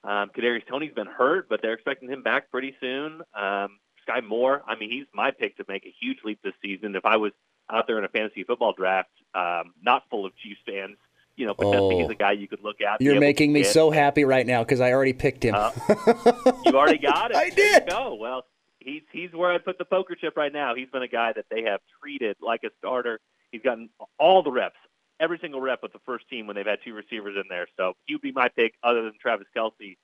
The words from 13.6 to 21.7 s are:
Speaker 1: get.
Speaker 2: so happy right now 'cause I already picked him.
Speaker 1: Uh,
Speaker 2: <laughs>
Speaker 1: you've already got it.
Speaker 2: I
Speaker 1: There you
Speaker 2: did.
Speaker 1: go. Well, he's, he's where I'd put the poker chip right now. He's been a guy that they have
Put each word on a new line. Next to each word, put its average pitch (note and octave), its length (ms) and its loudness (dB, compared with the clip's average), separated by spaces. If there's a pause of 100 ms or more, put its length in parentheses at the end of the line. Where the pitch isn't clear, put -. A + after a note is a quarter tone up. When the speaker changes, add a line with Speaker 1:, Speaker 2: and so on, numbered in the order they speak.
Speaker 1:
get. G2 100 2
Speaker 2:
so D#3 180 6
happy D3 340 4
right C3 220 4
now A#2+ 160 2
'cause B2 180 2
I B2 120 4
already C3+ 200 4
picked C3 320 -2
him. A2 120 2
Speaker 1:
Uh, G#2+ 140 2 (180)
Speaker 2:
<laughs> - 0 - (760)
Speaker 1:
you've D4 120 6
already D4+ 220 6
got E4 340 2
it. - 40 2
Speaker 2:
I F4+ 140 2
Speaker 1:
There G4 220 4
you F4 80 10
Speaker 2:
did. - 80 -8
Speaker 1:
go. G#3 260 -4
Well, B2 300 -8 (340)
he's, D3 320 -14
he's E3+ 220 -12
where F3 200 2
I'd F3 120 -2
put F#3 140 -6
the F3 60 -6
poker F#3 300 -2
chip D#3+ 220 -6
right D3 160 -2
now. C#3+ 220 -2
He's C3 160 -10
been C3 120 -4
a B2 60 -8
guy A#2 240 0
that A2 180 -8
they A2+ 120 -4
have G2+ 180 -2 (200)